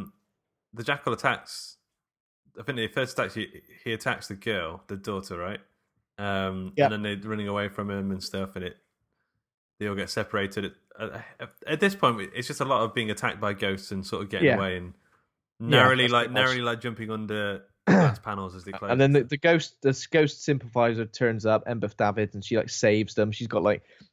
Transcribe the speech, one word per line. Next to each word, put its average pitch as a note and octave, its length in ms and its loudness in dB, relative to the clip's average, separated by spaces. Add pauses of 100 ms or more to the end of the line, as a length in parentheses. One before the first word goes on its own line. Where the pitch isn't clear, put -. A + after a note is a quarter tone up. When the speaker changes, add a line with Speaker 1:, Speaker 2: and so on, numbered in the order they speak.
(720)
Speaker 1:
the A#2 100 -10
jackal C#3 300 -2
attacks. - 640 -4 (840)
I A#2 40 -14
think C3 140 -4
the A2 100 0
first B2+ 300 -2
attack, G#2 160 -2
he, - 280 -8 (220)
he A#2 100 -4
attacks - 340 -4
the G2+ 80 -10
girl, F#2 520 -4
the G2+ 100 -8
daughter, G2 400 -6
right? F#2 220 -8 (580)
Um, F#2+ 580 -4
Speaker 2:
Yeah. C#3+ 100 6
Speaker 1:
and A2 80 2
then G#2 100 -4
they're G2+ 260 -4
running G#2+ 180 -4
away G2+ 220 -2
from G2+ 220 -6
him G2 200 -2
and F#2+ 120 -6
stuff, F#2+ 320 -6
and F#2 100 -8
it, - 120 -10 (1040)
they G#2 80 -4
all G2+ 80 -2
get F#2+ 140 -4
separated. G2+ 640 -4 (280)
At, A2 260 -10 (140)
at, B2 100 -12 (160)
at D#3 140 -2
this G3 160 2
point, A#2 400 0
it's B2 120 -6
just - 140 -6
a C3+ 40 -2
lot B2+ 180 2
of A2+ 100 -2
being A2+ 160 -2
attacked G#2 320 -4
by G#2 120 -2
ghosts G2 380 -4
and F#2+ 140 -6
sort F#2+ 180 -6
of G2+ 60 -10
getting C#3+ 200 2
Speaker 2:
Yeah. A#2 80 4
Speaker 1:
away F#2 200 -2
and F2+ 160 -12 (680)
Speaker 2:
Yeah, A2+ 100 -8
Speaker 1:
narrowly, B2+ 340 6
Speaker 2:
that's A#2+ 100 4
Speaker 1:
like, A#2+ 140 4
Speaker 2:
pretty B2 60 -8
much C3 120 4
Speaker 1:
narrowly, B2+ 160 0
like, A#2 200 -2
jumping A2+ 300 -6
under G#2 520 -4 (120)
Speaker 2:
<clears throat> - 120 -20
Speaker 1:
glass E3+ 320 6
panels F#2+ 360 -8
as F#2 80 -16
they G2+ 80 -12
close. G2+ 200 -4
Speaker 2:
And B2+ 100 4
then C#3 120 6
the, C#3+ 100 6
the C#3+ 140 -6
ghost, E3 440 2
the C3+ 80 4
s-, - 160 0
ghost D3+ 380 2
sympathizer A#2 640 2
turns A2 420 0
up, A2 180 4
Embeth A2+ 320 -4
David, G#2 380 0
and G2 100 -10
she, A#2 120 -2
like, - 120 0
saves G#2+ 460 2
them. G#2+ 160 2
She's A2 160 -6
got, G#2+ 160 2
like, G2+ 180 2 (320)